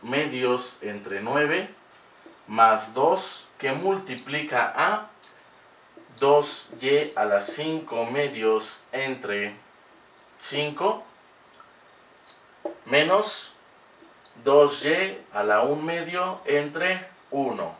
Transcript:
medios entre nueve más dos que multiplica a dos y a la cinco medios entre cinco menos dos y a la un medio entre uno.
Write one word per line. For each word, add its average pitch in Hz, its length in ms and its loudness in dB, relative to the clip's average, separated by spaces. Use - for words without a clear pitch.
medios 127 800 -2
entre 101 400 -8
nueve 147 520 0
más 110 460 4
dos - 540 0
que 135 160 -2
multiplica 147 1000 -2
a 214 340 0
dos 143 500 4
y 143 340 2
a - 100 2
la 101 160 4
cinco 156 640 -4
medios 117 840 0
entre 104 640 -4
cinco 147 640 -2
menos 175 680 2
dos 143 420 6
y 185 320 0
a - 100 -2
la 208 180 4
un 151 240 0
medio 170 600 -4
entre 151 640 0
uno. 113 500 -4